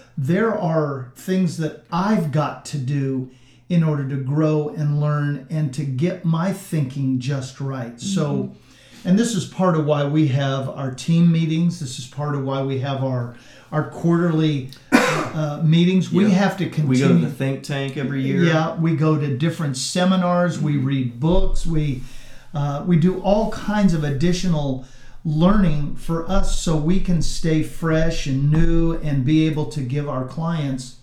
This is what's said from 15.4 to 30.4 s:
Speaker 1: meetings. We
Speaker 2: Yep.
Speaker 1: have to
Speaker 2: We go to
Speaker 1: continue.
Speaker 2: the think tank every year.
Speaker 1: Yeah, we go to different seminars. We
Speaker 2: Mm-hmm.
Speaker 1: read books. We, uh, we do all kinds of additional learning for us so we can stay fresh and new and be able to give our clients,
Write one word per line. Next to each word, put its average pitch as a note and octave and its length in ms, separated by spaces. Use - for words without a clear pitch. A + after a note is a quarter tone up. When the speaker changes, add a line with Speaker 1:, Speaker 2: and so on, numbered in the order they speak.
Speaker 1:
meetings. E3+ 480
We F3+ 140
Speaker 2:
Yep. G3+ 60
Speaker 1:
have F#3+ 240
to E3+ 80
Speaker 2:
We - 60
go - 60
to D#3 40
Speaker 1:
continue. F3 160
Speaker 2:
the C#3+ 60
think C3+ 320
tank C#3 340
every C3+ 260
year. D#3 220
Speaker 1:
Yeah, D#3+ 340
we E3 160
go D3+ 220
to C3+ 200
different D#3 380
seminars. F3+ 840
We D3 140
Speaker 2:
Mm-hmm. C3 100
Speaker 1:
read B2+ 340
books. F3 460
We, D3+ 380
uh, C#3+ 340
we F3 80
do F3+ 240
all G#3 320
kinds G#3 420
of D3 120
additional D3 800
learning D#3 680
for E3 340
us - 320
so D#3+ 160
we E3+ 220
can F3 200
stay D#3 440
fresh D#3+ 640
and C#3 240
new E3 420
and C#3 320
be D#3 220
able D3 180
to C3+ 160
give C#3+ 260
our C3 160
clients, D#3 800